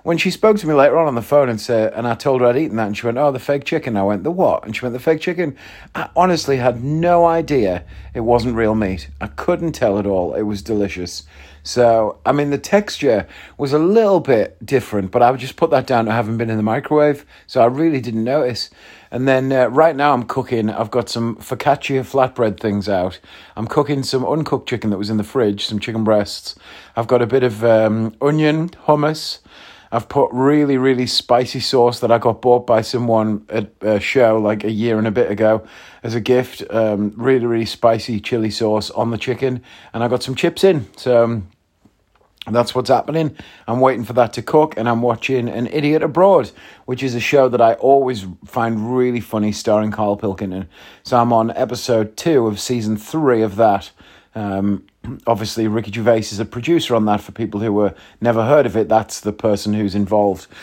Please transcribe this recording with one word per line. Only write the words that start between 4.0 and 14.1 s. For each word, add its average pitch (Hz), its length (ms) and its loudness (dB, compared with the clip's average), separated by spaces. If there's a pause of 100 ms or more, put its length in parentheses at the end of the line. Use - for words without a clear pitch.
went, 104 220 0
"The 165 80 -2
what?" 160 320 0
And 107 100 -10
she - 80 -10
went, 120 120 -6
"The 127 40 -10
fake 160 220 0
chicken." 175 360 -4 (380)
I 165 220 -8
honestly 165 400 2
had 120 260 0
no 170 440 2
idea 139 580 0 (280)
it 120 100 -6
wasn't 117 340 2
real 110 180 2
meat. 95 320 -2 (140)
I - 80 -8
couldn't 170 440 -4
tell 104 280 0
at 101 60 -6
all. 87 280 -2
It 110 80 -4
was 104 200 -6
delicious. 98 600 -4 (440)
So, 117 600 2
I 127 60 4
mean, 143 180 0
the 139 80 0
texture 139 680 0 (300)
was 135 160 -4
a 151 60 2
little 196 420 4